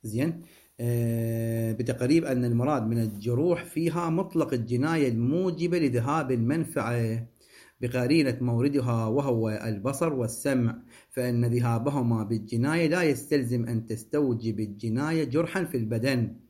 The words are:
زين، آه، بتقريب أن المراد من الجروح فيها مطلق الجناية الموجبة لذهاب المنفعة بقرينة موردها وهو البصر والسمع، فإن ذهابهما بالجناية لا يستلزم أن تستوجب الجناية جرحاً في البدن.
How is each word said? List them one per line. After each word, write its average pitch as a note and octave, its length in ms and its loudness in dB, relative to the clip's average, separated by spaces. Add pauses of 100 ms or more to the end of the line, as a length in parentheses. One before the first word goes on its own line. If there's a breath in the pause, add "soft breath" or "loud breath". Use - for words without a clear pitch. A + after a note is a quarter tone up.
زين، C3 380 -2 (380 loud breath)
آه، A2+ 920 0
بتقريب B2 540 0
أن B2+ 200 0
المراد A#2+ 420 0
من A#2 140 0
الجروح A#2+ 640 0
فيها E3 440 -2
مطلق E3 440 0
الجناية B2+ 560 0
الموجبة E3 680 0
لذهاب C3+ 520 0
المنفعة A#2 960 0 (540 loud breath)
بقرينة B2 600 2
موردها A#2+ 680 2
وهو A#2 420 2
البصر A2+ 640 -2
والسمع، A#2+ 600 0 (360 loud breath)
فإن A#2+ 340 0
ذهابهما A#2+ 760 2
بالجناية A#2 640 0
لا F3 160 2
يستلزم B2 600 0
أن A2+ 200 -2
تستوجب A2+ 760 -2
الجناية A#2 640 -2
جرحاً E3 400 0
في D#3 140 -4
البدن. A#2 580 0 (140)